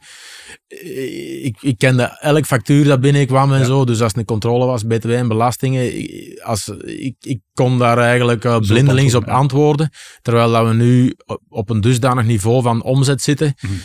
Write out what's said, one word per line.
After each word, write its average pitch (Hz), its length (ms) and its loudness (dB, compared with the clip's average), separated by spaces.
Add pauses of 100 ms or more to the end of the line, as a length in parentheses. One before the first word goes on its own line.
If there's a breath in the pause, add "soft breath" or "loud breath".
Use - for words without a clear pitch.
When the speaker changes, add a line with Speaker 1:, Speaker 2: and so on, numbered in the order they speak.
(680 loud breath)
Speaker 1:
eh, 135 800 -12
ik, 120 160 -6
ik 135 180 -4
kende 127 240 2 (180)
elk 151 260 0
factuur 143 380 2
dat 139 160 2
binnenkwam 139 520 2
en 135 60 2
Speaker 2:
Ja. 131 60 2
Speaker 1:
zo, 131 200 2
dus 117 160 0
als 117 100 2
het - 100 -6
een 110 40 -4
controle 120 420 0
was, 123 160 -2
B 113 100 -2
T 110 120 -2
W 113 60 -2
en 123 180 -2
belastingen, 120 680 -2
ik, - 420 -14
als, - 280 -6 (160)
ik, 117 360 -8
ik 120 200 -8 (140)
kon 127 240 0
daar 120 200 2
eigenlijk, 120 460 2
eh, 120 80 2
Speaker 2:
Zo 117 60 2
Speaker 1:
blindelings 127 560 4
op 117 140 2
Speaker 2:
antwoorden, - 60 -4
ja. 127 60 2
Speaker 1:
antwoorden, 147 500 2 (320 loud breath)
terwijl 117 280 2
dat 113 160 2
we 113 80 2
nu 123 400 4 (120)
op, - 220 -10
op 110 220 -8
een 110 100 0
dusdanig 123 440 2
niveau 113 380 2
van 117 200 0
omzet 135 400 0
zitten, 147 380 0
Speaker 2:
Mhm. 98 120 -6 (120)